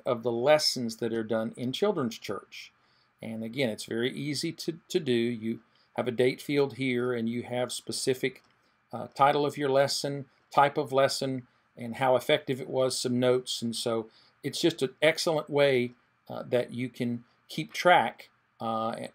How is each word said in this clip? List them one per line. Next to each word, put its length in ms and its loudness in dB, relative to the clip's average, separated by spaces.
of 180 -2
the 80 -2
lessons 680 2
that 140 -4
are 120 -2
done 340 -2
in 160 -6
children's 440 0
church. 540 -12
And 220 -8
again, 260 -2
it's 140 -6
very 300 -2
easy 400 -6
to, 240 -8
to 120 0
do. 120 -2
You 480 -2
have 100 -2
a 40 -2
date 300 2
field 340 0
here, 380 -2
and 140 -2
you 160 -4
have 300 -4
specific, 720 -4
uh, 200 -8
title 320 4
of 120 -4
your 120 -2
lesson, 560 0
type 260 4
of 160 -2
lesson, 540 0
and 220 -10
how 180 4
effective 460 0
it 80 -10
was, 280 2
some 220 0
notes. 420 2
And 140 -4
so 320 -2
it's 200 -6
just 200 2
an 100 0
excellent 480 2
way, 420 4
uh, 140 -10
that 300 0
you 140 -6
can 380 -4
keep 240 -8
track, 560 4
uh, 320 -2